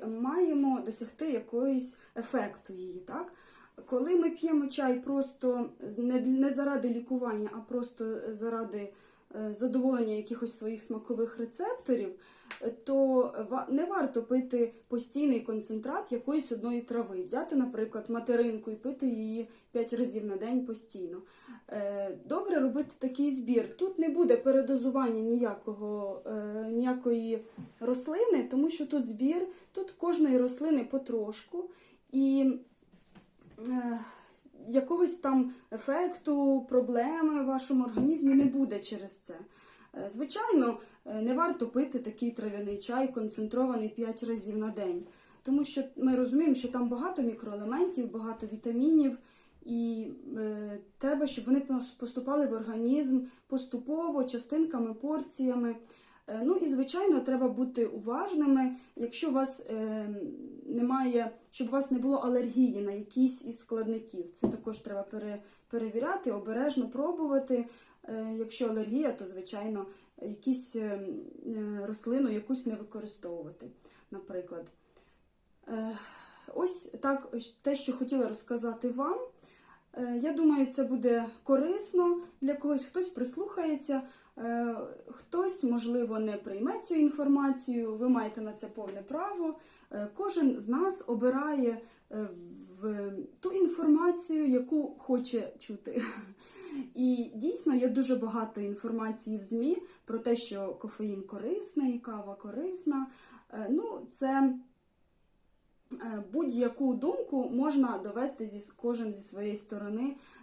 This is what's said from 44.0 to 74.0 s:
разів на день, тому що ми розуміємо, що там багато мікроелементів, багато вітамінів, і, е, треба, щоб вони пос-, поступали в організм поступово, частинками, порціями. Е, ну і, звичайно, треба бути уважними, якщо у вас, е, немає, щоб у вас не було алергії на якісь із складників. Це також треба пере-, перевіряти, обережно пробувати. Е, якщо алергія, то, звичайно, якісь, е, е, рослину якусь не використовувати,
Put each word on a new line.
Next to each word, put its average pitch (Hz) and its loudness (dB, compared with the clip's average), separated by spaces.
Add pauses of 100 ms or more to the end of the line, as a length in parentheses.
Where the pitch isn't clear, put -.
разів 214 -4
на 214 -2
день, 185 -4 (400)
тому 285 4
що 277 0 (140)
ми 262 2
розуміємо, 262 4
що 247 0
там 247 0
багато 285 -2
мікроелементів, 226 -2
багато 220 -6
вітамінів, 262 4 (480)
і, 233 -2 (300)
е, 214 -4 (180)
треба, 277 2
щоб - -4
вони 269 4
пос-, 262 -4
поступали 262 0
в 226 -2
організм 240 2 (280)
поступово, 269 -2
частинками, 247 0
порціями. 247 -2 (520)
Е, 220 -4
ну 330 4
і, 349 2
звичайно, 294 2
треба 254 2
бути 240 0
уважними, 269 2 (200)
якщо 240 -2
у 262 2
вас, 262 0
е, 220 -4 (560)
немає, 247 2 (200)
щоб 247 -2
у - -6
вас 277 2
не 247 4
було 269 4
алергії 247 4
на 202 -2
якісь 254 2
із 233 -8
складників. 220 -4
Це - 2
також 214 -4
треба 196 -6
пере-, 208 -8 (280)
перевіряти, 233 -2
обережно 226 0
пробувати. 269 0 (440)
Е, 220 -6
якщо 226 -2
алергія, 220 0
то, 202 -8
звичайно, 196 -6 (360)
якісь, 233 -4
е, 226 -4
е, 208 -6
рослину 233 0
якусь 214 -2
не 220 -2
використовувати, 175 -10 (440)